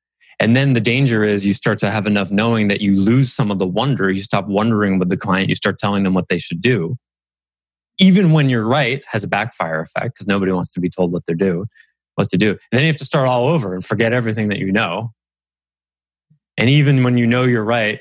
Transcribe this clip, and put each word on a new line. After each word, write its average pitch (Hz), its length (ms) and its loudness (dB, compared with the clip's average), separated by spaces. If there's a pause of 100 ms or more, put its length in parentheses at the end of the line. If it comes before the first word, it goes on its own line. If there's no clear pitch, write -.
(400)
And 110 160 2
then 135 180 2
the 117 80 2
danger 117 420 2
is 101 220 0
you 101 80 2
start 104 260 -2
to 101 120 -2
have 104 160 -2
enough 101 240 0
knowing 110 380 2
that 101 120 -2
you 98 180 2
lose 123 340 2
some 104 180 -2
of 95 80 -2
the 95 80 0
wonder. 98 420 0
You 95 140 -2
stop 98 240 -4
wondering 104 520 0
with 90 100 0
the 92 80 0
client. 95 320 -2
You - 60 0
start 95 240 -2
telling 101 240 0
them 92 100 0
what 90 140 0
they 90 100 -2
should 85 240 -8
do. 120 340 0 (1040)
Even 190 320 6
when 147 180 4
you're 117 160 0
right, 135 420 0
has 104 160 -4
a 95 40 -6
backfire 87 520 -4
effect - 380 -8
'cause - 100 -14
nobody 98 240 0
wants 90 220 -4
to 92 60 -8
be 87 100 -2
told 87 220 -2
what 85 140 -6
they're 85 100 -4
do, 95 300 -2 (500)
what - 140 -4
to - 80 0
do. 208 140 2
And - 80 -6 (120)
then 123 100 2
you 156 60 2
have 151 100 0
to 143 80 -12
start 139 220 0
all 123 200 0
over 120 260 0
and 90 100 -6
forget 113 300 0
everything 113 360 -2
that 98 100 -4
you 95 120 -2
know. 107 420 -2 (1500)
And 113 100 2
even 139 340 4
when 123 140 2
you 120 100 2
know 123 160 2
you're 120 200 2
right, 107 380 -2